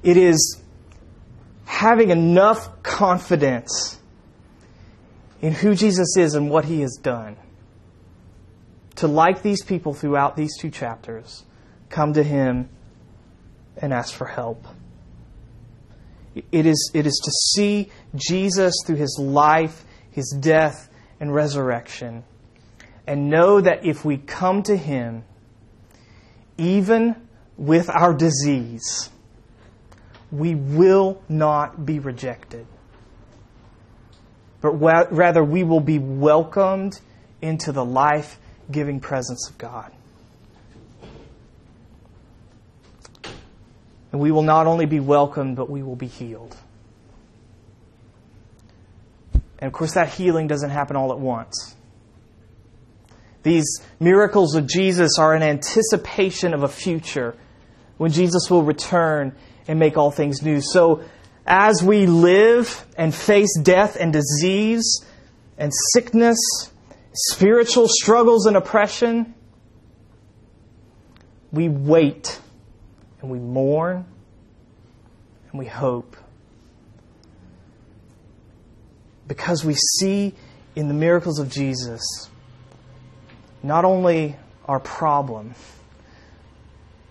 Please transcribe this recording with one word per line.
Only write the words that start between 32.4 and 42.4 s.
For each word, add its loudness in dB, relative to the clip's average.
but -2
wa-, 4
rather 4
we 0
will 2
be 0
welcomed 0
into -6
the -4
life-giving -4
presence -8
of -20
God. -18